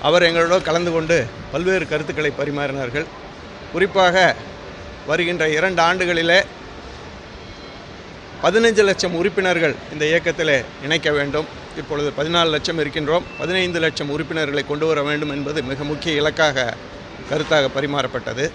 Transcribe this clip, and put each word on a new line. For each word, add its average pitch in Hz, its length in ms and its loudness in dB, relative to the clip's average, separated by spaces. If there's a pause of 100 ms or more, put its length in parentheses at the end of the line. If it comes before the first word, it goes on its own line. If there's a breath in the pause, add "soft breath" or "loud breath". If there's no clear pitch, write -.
அவர் 175 220 6
எங்களோடு 170 400 4
கலந்து 170 260 2
கொண்டு 165 220 2 (360)
பல்வேறு 180 380 2
கருத்துக்களை 151 400 0 (100)
பரிமாறினார்கள். 143 680 -2 (680)
குறிப்பாக 180 440 4 (960)
வருகின்ற 170 340 0 (120)
இரண்டு 175 320 2
ஆண்டுகளிலே 175 520 4 (2000)
பதினஞ்சு 214 460 4
லட்சம் 180 320 0
உறுப்பினர்கள் 175 540 2 (180)
இந்த 151 180 -2
இயக்கத்திலே 160 460 2 (300)
இணைக்க 156 220 0 (100)
வேண்டும். 143 280 0 (340)
இப்பொழுது 147 280 -2 (100)
பதினாலு 165 360 2
லட்சம் 160 280 -2
இருக்கின்றோம். 151 420 0 (140)
பதினைந்து 180 460 0
லட்சம் 151 300 -2
உறுப்பினர்களை 151 560 -2
கொண்டு 151 200 0
வர 151 180 2
வேண்டும் 147 280 -2
என்பது 143 340 -4
மிக 139 220 -6
முக்கிய 147 280 -2
இலக்காக, 147 480 2 (600)
கருத்தாக 147 480 2
பரிமாறப்பட்டது. 131 760 -2